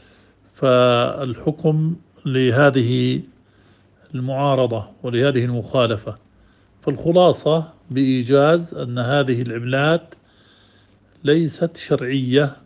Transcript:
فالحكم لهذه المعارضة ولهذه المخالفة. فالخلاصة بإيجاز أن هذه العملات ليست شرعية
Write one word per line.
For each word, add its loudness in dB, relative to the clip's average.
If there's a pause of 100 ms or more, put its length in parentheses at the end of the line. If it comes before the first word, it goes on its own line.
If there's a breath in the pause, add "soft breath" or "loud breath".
(540 soft breath)
فالحكم 0 (300)
لهذه 2 (960 soft breath)
المعارضة -2 (160)
ولهذه 0
المخالفة. -2 (680 soft breath)
فالخلاصة 2 (180)
بإيجاز 2
أن -8
هذه 0
العملات -2 (1080 soft breath)
ليست 0
شرعية 0 (100)